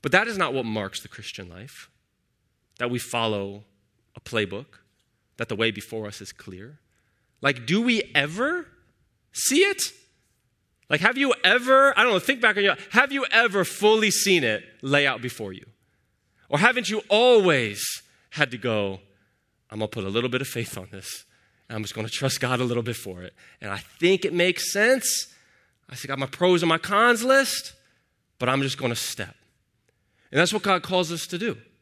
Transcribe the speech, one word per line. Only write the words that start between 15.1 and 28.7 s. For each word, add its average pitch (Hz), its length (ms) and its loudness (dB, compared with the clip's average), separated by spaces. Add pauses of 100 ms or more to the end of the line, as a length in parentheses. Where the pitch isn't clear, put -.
before 113 300 -8
you? - 140 -18 (840)
Or 143 120 0
haven't 226 300 4
you 214 200 -2
always 185 720 4 (460)
had 143 220 -2
to 120 60 -10
go, 101 440 -2 (680)
"I'm 107 100 -12
gonna 107 100 -4
put 101 160 -6
a 95 40 -6
little 120 200 -2
bit 123 100 -2
of 135 80 -6
faith - 300 -8
on 92 140 -14
this, - 340 -16 (420)
and 117 80 -12
I'm 107 80 -6
just 104 100 -10
gonna 110 140 -6
trust 135 320 -4
God 127 220 0
a - 20 0
little 120 200 -2
bit 113 120 -6
for 90 260 -14
it. 90 120 -16 (260)
And 104 100 -12
I 98 100 -6
think 180 440 0
it 160 80 -2
makes 175 400 0
sense. 226 560 0 (600)
I 135 60 -16 (120)
got 139 120 -6
my 135 80 -2
pros 180 340 2
and 170 80 2
my 160 80 4
cons 220 460 4
list, 262 500 2 (640)
but 120 80 0
I'm 135 140 2
just 135 160 -4